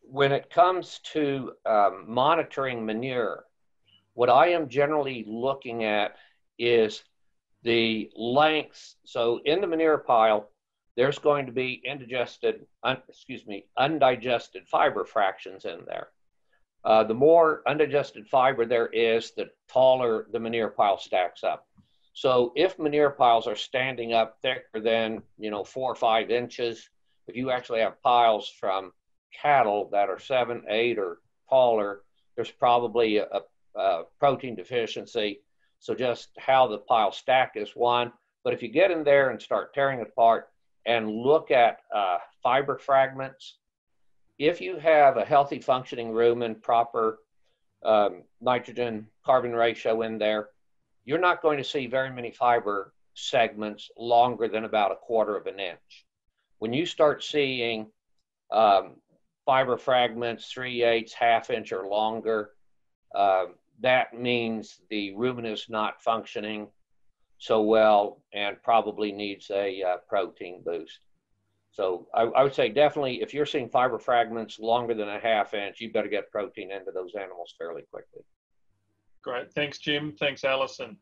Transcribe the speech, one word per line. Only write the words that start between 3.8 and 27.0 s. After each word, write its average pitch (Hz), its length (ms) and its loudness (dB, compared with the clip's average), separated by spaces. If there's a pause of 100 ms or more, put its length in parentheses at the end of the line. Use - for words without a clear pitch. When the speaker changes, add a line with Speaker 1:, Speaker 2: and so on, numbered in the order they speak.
Speaker 1:
what 123 140 2
I 139 200 6
am 165 200 -2
generally 135 580 -2
looking 117 580 -6
at 104 320 0 (420)
is 117 440 2 (600)
the 113 520 0
lengths. 143 880 -2
So 117 420 -2
in 165 160 0
the 202 40 -4
manure 160 300 0
pile, 110 540 2 (460)
there's 135 220 0
going 143 280 2
to 123 60 -14
be 127 320 -6
indigested, 120 840 -6 (160)
un-, 127 260 -2
excuse - 380 -18
me, 101 180 -12 (140)
undigested 127 920 0
fiber 147 360 0
fractions 95 600 -4
in 87 220 -12
there. - 220 -10 (760)
Uh, 110 200 4
the 110 100 -2
more 156 520 6
undigested 139 600 -2
fiber 127 400 2
there 117 220 0
is, 113 420 0
the - 180 -8 (200)
taller 127 640 2
the 113 80 -4
manure 113 280 -2
pile 101 300 2
stacks - 460 -2
up. - 240 -4 (440)
So 127 420 2
if 170 240 0
manure 147 320 2
piles 117 360 4
are 107 100 -4
standing 127 560 -4
up 113 300 0
thicker 127 380 -6
than, 110 420 -2 (160)
you 107 120 -8
know, 104 140 -6
four 131 260 -6
or 107 40 -6
five 110 360 0
inches, 120 600 -6 (380)